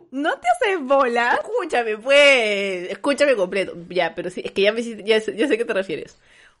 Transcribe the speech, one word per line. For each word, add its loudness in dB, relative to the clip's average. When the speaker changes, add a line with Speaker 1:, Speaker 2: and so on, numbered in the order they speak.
Speaker 1:
¿No -4
te -10
haces 0
bolas? 2
Speaker 2:
Escúchame, -2
pues, 2
escúchame 2
completo. -2
Ya, 0
pero -8
sí, -10
es -10
que 2
ya 4
me -4
hici-, -10
ya 4
sé, -6
ya 0
sé 0
a 2
qué -2
te -4
refieres. -6